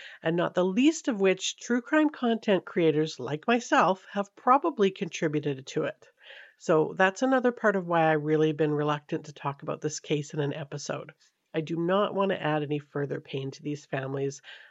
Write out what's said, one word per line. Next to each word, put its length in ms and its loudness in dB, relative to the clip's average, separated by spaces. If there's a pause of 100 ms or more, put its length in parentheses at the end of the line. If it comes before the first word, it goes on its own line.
(220)
and 120 0
not 200 0
the 100 2
least 420 2
of 140 -2
which 380 0
true 240 -2
crime 260 4
content 560 0
creators 540 2
like 280 -6
myself 640 2
have 240 -6
probably 540 4
contributed 800 -4
to 160 -4
it. 240 -8 (500)
So 400 2
that's 240 2
another 300 2
part 240 0
of 100 -2
why 260 2
I've 120 2
really 300 2
been 200 0
reluctant 520 -2
to 80 -18
talk 280 -8
about 200 -8
this 180 -6
case 340 -4
in 60 -6
an 160 -2
episode. 560 -10 (420)
I 80 -4
do 160 -6
not 360 0
want 180 0
to 120 -4
add 200 0
any 160 -2
further 420 -6
pain 300 -8
to 120 -16
these 220 -8
families. 560 -6 (300)